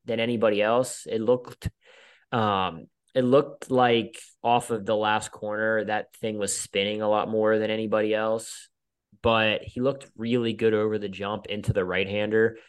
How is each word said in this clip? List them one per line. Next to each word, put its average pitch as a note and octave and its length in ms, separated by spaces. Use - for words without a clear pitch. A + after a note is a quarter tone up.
than A2+ 160
anybody A2+ 420
else. A#2+ 460
It A2+ 120
looked, A#2 480
um, F#2+ 540
it C3 80
looked B2+ 480
like A#2+ 500
off A#2+ 280
of A2 140
the A2 120
last G#2+ 360
corner, G#2+ 520
that G#2+ 320
thing A2 220
was G2+ 180
spinning G#2 460
a G#2+ 60
lot G#2 200
more A2 300
than G#2+ 120
anybody G#2+ 440
else. A2 540
But A2 400
he - 180
looked C#3 260
really A#2 360
good A2 220
over G#2+ 240
the G2+ 100
jump G2+ 380
into G#2 260
the G2 120
right-hander. G#2 760